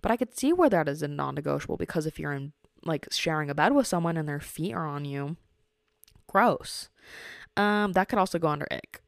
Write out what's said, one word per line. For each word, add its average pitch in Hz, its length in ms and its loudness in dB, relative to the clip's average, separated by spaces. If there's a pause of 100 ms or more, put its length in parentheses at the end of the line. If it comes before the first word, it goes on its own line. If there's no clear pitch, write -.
but 208 100 0
I 240 60 2
could - 180 -4
see 269 160 2
where 349 180 6
that 160 200 2
is 156 140 -4
a 147 40 -4
non-negotiable, 143 680 -4
because 156 300 -2
if 156 100 -6
you're 147 160 -4
in, 139 200 -8 (300)
like, 151 280 -4
sharing 156 400 -2
a 143 40 -2
bed 170 180 4
with 277 120 6
someone 170 320 0
and 156 100 -2
their 147 120 -4
feet 175 340 -6
are 165 140 -4
on 143 180 -6
you, 143 320 -6 (880)
gross. - 640 2 (680)
Um, 208 380 2
that 185 160 4
could 226 100 2
also 185 200 2
go 165 80 2
under 147 240 -2
ick. - 360 -10